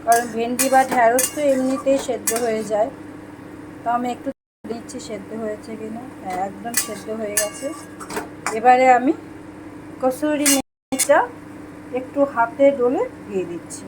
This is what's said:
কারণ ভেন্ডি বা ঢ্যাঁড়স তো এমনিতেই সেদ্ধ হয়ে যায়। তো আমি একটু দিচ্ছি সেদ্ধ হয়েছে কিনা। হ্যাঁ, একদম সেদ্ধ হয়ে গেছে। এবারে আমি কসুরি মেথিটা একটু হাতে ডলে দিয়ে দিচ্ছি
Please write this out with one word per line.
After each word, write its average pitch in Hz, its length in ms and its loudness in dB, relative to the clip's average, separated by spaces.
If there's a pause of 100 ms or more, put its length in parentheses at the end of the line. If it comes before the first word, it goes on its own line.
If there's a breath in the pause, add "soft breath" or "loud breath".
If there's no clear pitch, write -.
কারণ 233 200 6 (120)
ভেন্ডি 240 380 0
বা 262 80 8 (100)
ঢ্যাঁড়স 247 340 6 (100)
তো 302 40 -4 (140)
এমনিতেই 269 540 2
সেদ্ধ 208 220 -4 (140)
হয়ে 220 280 0
যায়। 220 180 2 (920)
তো - 60 -4 (100)
আমি 247 180 -2
একটু 269 140 -6 (340)
দিচ্ছি 233 340 -8 (100)
সেদ্ধ 202 220 -10 (140)
হয়েছে 214 360 -6
কিনা। 220 240 -10 (180)
হ্যাঁ, 185 260 -4
একদম 208 260 -8 (120)
সেদ্ধ 214 220 -10 (120)
হয়ে 208 220 -6
গেছে। 208 260 -4 (920)
এবারে 247 280 8 (120)
আমি 254 160 4 (880)
কসুরি 285 540 2
মেথিটা - 640 2 (800)
একটু 262 200 -6 (140)
হাতে 247 320 4 (140)
ডলে 262 240 2 (240)
দিয়ে 190 220 -2
দিচ্ছি 165 380 -10